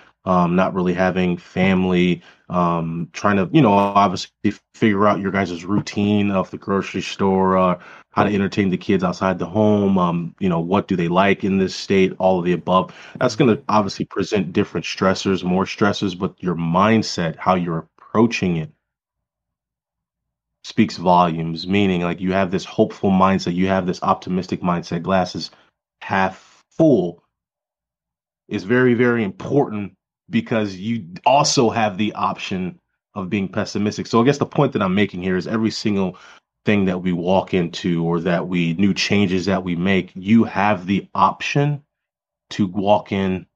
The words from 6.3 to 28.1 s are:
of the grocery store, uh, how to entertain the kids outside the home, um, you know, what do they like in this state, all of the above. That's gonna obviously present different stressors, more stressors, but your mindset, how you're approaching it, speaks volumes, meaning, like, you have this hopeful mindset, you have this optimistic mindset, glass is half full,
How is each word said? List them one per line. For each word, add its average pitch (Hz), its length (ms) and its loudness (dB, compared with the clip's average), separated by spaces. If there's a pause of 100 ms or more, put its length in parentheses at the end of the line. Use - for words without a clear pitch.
of 95 200 -2
the - 80 -12
grocery 98 440 -4
store, 95 540 2
uh, 92 220 2 (320)
how 104 140 0
to 101 100 0
entertain 98 360 0
the 87 60 0
kids 90 260 0
outside 90 360 0
the 90 80 -6
home, 101 520 2
um, 85 420 -2
you 98 80 -2
know, 82 120 0
what 90 280 -2
do 95 80 0
they 85 120 0
like 95 360 2
in 95 140 0
this 95 160 0
state, 95 440 2
all 92 200 2
of 87 60 -2
the 90 80 2
above. 90 400 0 (260)
That's - 180 -2
gonna 120 320 2
obviously 101 360 0
present 95 480 -4
different 98 320 -2
stressors, 95 600 -2
more 92 200 0
stressors, 101 540 -2
but 92 240 -6
your 90 140 -2
mindset, 87 800 0
how - 180 0
you're 85 320 -4 (120)
approaching 104 580 0
it, 78 140 -6 (1900)
speaks - 320 0
volumes, 85 680 2
meaning, 95 360 0
like, 85 180 -4
you 92 120 -2
have 95 180 0
this 92 140 -4
hopeful - 460 -2
mindset, 185 440 2
you 92 140 0
have 95 180 0
this 90 160 -4
optimistic 92 580 -2
mindset, 85 420 -4
glass 92 320 0
is 80 160 -10 (520)
half - 680 -4
full, 107 520 2 (1300)